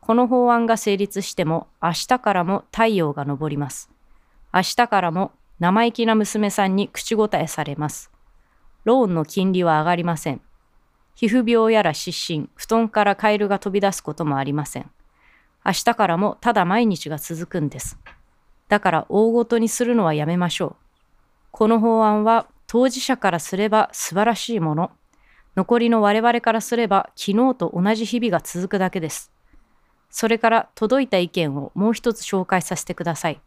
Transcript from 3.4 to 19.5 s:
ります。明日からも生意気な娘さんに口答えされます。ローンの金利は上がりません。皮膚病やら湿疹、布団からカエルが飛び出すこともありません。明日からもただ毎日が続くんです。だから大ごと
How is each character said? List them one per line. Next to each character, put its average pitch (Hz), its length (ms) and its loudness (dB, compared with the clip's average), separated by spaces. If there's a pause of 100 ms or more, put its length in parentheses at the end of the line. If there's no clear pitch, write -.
り 147 80 -6
ま 143 140 -6
す。 - 200 -16 (640)
明 185 100 2
日 233 260 0
か 202 120 2
ら 175 100 0
も 180 220 -2 (260)
生 196 280 2
意 233 60 0
気 233 120 -2
な 220 100 2
娘 214 360 0
さ 196 160 0
ん 190 100 0
に 202 120 -2
口 - 260 -6
答 208 280 0
え 165 40 -4
さ 151 180 -6
れ 143 120 -8
ま 151 120 -4
す。 - 220 -14 (760)
ロ 247 200 4
ー - 20 0
ン 180 80 0
の 160 100 0
金 190 280 -2
利 180 120 2
は 160 140 4
上 156 60 0
が 175 120 0
り 170 80 -4
ま 170 140 -2
せ 147 140 -6
ん。 - 100 -10 (720)
皮 233 140 0
膚 233 220 2
病 226 220 4
や 220 100 4
ら 165 120 0
湿 - 240 -8
疹、 156 360 -6
布 - 120 -14
団 226 240 2
か 214 140 2
ら 202 120 2
カ 214 140 0
エ 208 80 2
ル 208 100 -2
が 196 100 0
飛 196 140 -6
び 196 80 0
出 196 120 2
す - 100 -10
こ 151 100 -10
と 156 140 -4
も 143 100 0
あ 135 80 -2
り 143 80 -4
ま 147 140 -4
せ - 140 -12
ん。 - 100 -18 (720)
明 190 80 0
日 - 120 -4 (100)
か 208 120 0
ら 170 120 0
も 202 240 0
た 240 100 0
だ 196 140 2
毎 220 200 2
日 185 220 -2
が 151 80 -6
続 165 300 -10
く 180 160 -4
ん 147 80 -2
で 131 100 -14
す。 - 180 -12 (680)
だ 208 120 2
か 196 100 0
ら 160 180 0
大 220 240 2
ご 233 140 2
と 233 120 2